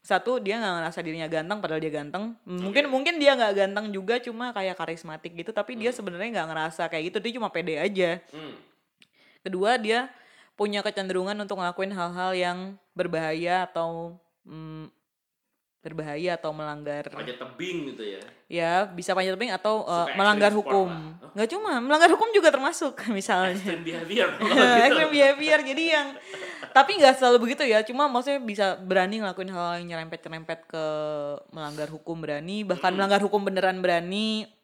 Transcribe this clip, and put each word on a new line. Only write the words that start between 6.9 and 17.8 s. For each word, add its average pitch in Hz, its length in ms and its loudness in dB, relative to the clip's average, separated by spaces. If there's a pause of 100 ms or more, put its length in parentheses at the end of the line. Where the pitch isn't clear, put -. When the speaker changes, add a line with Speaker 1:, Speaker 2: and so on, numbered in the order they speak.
Speaker 1:
gitu, 185 140 -4
dia 233 120 -6
cuma 226 160 -6
pede 165 280 -4
aja. 180 420 0 (100)
Speaker 2:
Hmm. 147 300 -16 (840)
Speaker 1:
Kedua, 196 360 2
dia 233 340 0 (420)
punya 202 280 -2
kecenderungan 196 560 -2
untuk 202 200 -6
ngelakuin 185 360 -4
hal-hal 180 400 -4
yang 180 260 0 (320)
berbahaya 170 760 -2
atau, 170 540 -6 (220)
mm, 156 480 -14 (920)
berbahaya 156 560 -6
atau 165 160 -6
melanggar. 147 560 -8
Speaker 2:
Panjat 143 300 -12
tebing 160 560 -8